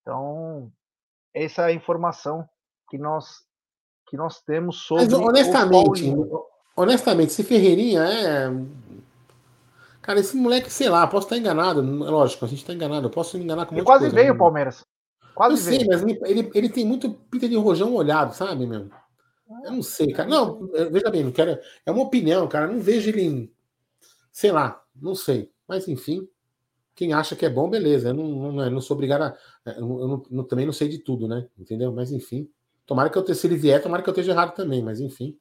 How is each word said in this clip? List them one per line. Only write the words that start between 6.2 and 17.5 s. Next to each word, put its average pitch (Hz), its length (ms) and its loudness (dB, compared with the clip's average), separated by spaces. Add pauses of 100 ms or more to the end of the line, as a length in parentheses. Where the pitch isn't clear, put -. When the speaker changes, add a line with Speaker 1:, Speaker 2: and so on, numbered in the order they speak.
Speaker 2:
honestamente, 185 560 2
esse 214 120 -2
Ferreirinha 196 600 4
é, 165 460 0 (1500)
cara, 202 180 2
esse 196 160 -2
moleque, 247 360 2
sei 269 180 0
lá, 196 160 6
posso 196 220 -2
tá 233 100 -2
enganado, 175 440 2
lógico, 143 640 0
a - 20 -6
gente 135 180 -10
tá 175 80 -10
enganado, 151 340 -4
eu - 40 -4
posso 170 260 -6
me 180 60 -6
enganar 165 220 -4
com 160 100 -12
um - 20 0
Speaker 1:
Ele 170 40 -2
Speaker 2:
monte 185 40 -4
de 254 60 6
Speaker 1:
quase 262 140 8
Speaker 2:
coisa, - 100 0
Speaker 1:
veio, 247 180 6
Speaker 2:
né? - 60 -2
Speaker 1:
Palmeiras. 151 460 2 (500)
Quase 240 180 4
Speaker 2:
Eu 285 40 2
sei, 202 220 0
Speaker 1:
veio. 226 100 0
Speaker 2:
mas 175 120 2
ele, 214 220 -2
ele, 220 320 -2
ele 208 140 2
tem 240 160 -2
muito 247 280 -2
pinta - 340 -6
de 233 80 -2